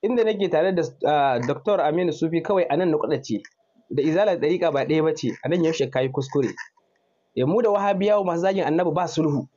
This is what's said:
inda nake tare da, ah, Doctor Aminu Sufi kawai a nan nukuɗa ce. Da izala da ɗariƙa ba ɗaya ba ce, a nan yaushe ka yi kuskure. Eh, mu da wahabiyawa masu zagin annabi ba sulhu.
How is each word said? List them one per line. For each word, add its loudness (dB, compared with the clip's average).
inda 2
nake 0
tare 2
da, 0
ah, 2
Doctor -2
Aminu 0
Sufi -2
kawai 0
a 0
nan 2
nukuɗa 0
ce. -6
Da -2
izala 2
da -2
ɗariƙa 0
ba 0
ɗaya 2
ba 2
ce, -4
a -4
nan 2
yaushe 0
ka -2
yi 0
kuskure. -2
Eh, 0
mu 2
da 2
wahabiyawa 2
masu -2
zagin 0
annabi 2
ba -2
sulhu. -2